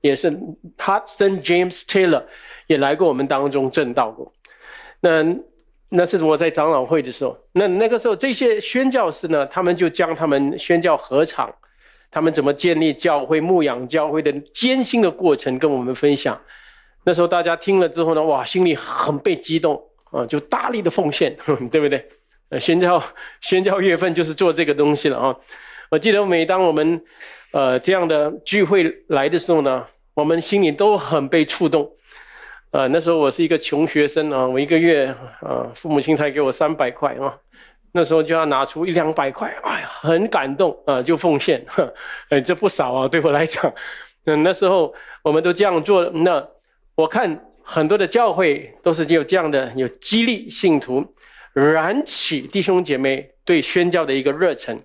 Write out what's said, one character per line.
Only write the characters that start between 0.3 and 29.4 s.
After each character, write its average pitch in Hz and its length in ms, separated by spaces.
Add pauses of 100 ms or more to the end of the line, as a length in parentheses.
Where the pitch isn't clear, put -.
他， 196 260
Saint 196 420
James 180 380
Taylor 180 420 (420)
也 - 140
来 139 160
过 170 120
我 147 60
们 131 140
当 139 240
中 135 180
证 131 240
道 120 160
过。 110 240 (680)
那， 160 220 (640)
那 175 160
是 175 180
我 156 120
在 165 140
长 156 220
老 135 120
会 151 180
的 127 100
时 - 120
候， - 140 (160)
那， 196 140
那 196 200
个 233 100
时 233 100
候 214 80
这 262 180
些 226 260
宣 262 300
教 240 200
士 156 180
呢， 151 180
他 160 160
们 175 140
就 175 120
将 165 260
他 160 120
们 139 320
宣 170 240
教 165 160
合 139 260
场， 143 300 (560)
他 - 100
们 160 140
怎 151 100
么 143 80
建 165 300
立 160 100
教 147 320
会、 156 160
牧 175 220
养 127 260
教 151 220
会 156 120
的 151 100 (200)
艰 254 320
辛 233 180
的 190 80
过 165 260
程 131 240
跟 151 120
我 135 60
们 123 160
分 147 220
享。 131 220 (680)
那 180 100
时 165 80
候 175 60
大 175 140
家 170 140
听 196 240
了 175 80
之 165 160
后 160 120
呢， 156 80
哇， 143 200
心 185 220
里 165 100
很 - 440
被 180 160
激 160 240
动 156 220 (300)
啊， 127 140
就 147 160
大 - 280
力 233 120
的 175 80
奉 165 200
献， 143 240 (180)
<laughs> 127 200
对 156 80
不 147 80
对？ 135 180 (440)
呃， 131 100
宣 165 220
教， 175 200 (380)
宣 185 240
教 196 160
月 185 160
份 175 180
就 165 100
是 156 100
做 175 180
这 160 140
个 147 80
东 147 200
西 143 160
了 127 80
啊。 127 180 (540)
我 156 80
记 196 140
得 202 140
每 170 200
当 185 160
我 180 100
们， 160 300 (500)
呃， 131 280
这 180 140
样 185 140
的 151 240 (120)
聚 202 200
会 175 280 (180)
来 143 200
的 170 100
时 175 120